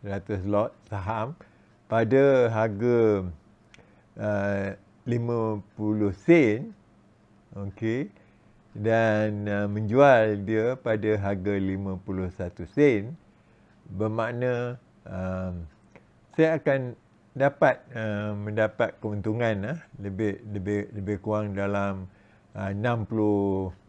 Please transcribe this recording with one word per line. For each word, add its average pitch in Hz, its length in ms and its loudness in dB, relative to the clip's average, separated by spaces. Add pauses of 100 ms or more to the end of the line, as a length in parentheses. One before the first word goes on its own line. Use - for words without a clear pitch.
seratus 98 400 -6
lot 104 320 0 (140)
saham 110 420 -6 (560)
pada 123 640 4
harga, 110 760 2 (880)
uh, 101 560 -2 (320)
lima 117 560 -2 (160)
puluh 107 320 0 (160)
sen, 160 480 4 (800)
okey, 110 560 -6 (640)
dan, 107 720 2
uh, 101 240 0
menjual 110 720 6
dia 110 320 0
pada 110 400 0
harga 98 400 -2
lima 98 480 -2
puluh 92 320 -6
satu 90 320 -10
sen, 131 480 2 (720)
bermakna, 120 880 -2 (320)
um, 92 560 -6 (720)
saya 160 240 2
akan 135 400 -2 (320)
dapat, 139 480 2 (160)
uh, 107 400 -4
mendapat 107 600 -2
keuntungan, 110 800 -2
uh, - 20 -12 (220)
lebih, 101 400 -4 (100)
lebih, 101 400 -4
lebih 104 300 -4
kurang 107 320 -2
dalam, 98 560 -2 (480)
uh, 98 160 -6
enam 113 320 -2
puluh 101 680 0 (180)